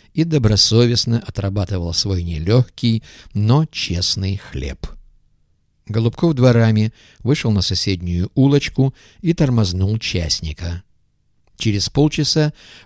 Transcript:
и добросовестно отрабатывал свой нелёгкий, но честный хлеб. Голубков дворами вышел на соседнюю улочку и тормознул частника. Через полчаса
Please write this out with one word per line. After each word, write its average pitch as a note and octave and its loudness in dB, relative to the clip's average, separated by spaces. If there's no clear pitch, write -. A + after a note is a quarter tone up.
и D#3 2
добросовестно A#2 2
отрабатывал F#2+ -4
свой F#2 -2
нелёгкий, G#2+ 0
но B2 2
честный F#2+ -4
хлеб. - -10
Голубков A2+ 0
дворами A2+ 4
вышел A#2+ -2
на G2+ 2
соседнюю F2 -4
улочку C3+ 2
и E3+ 0
тормознул G#2+ 0
частника. E2 -6
Через G2+ -2
полчаса D3+ 0